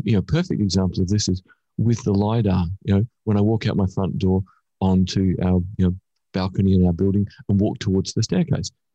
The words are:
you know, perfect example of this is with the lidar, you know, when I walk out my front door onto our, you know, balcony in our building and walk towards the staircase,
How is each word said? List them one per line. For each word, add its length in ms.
you 100
know, 80
perfect 400
example 400
of 80
this 180
is 140
with 260
the 100
lidar, 520
you 120
know, 100
when 120
I 40
walk 260
out 80
my 120
front 320
door 240
onto 640
our, 180
you 80
know, 100
balcony 420
in 100
our 80
building 340
and 100
walk 200
towards 340
the 100
staircase, 480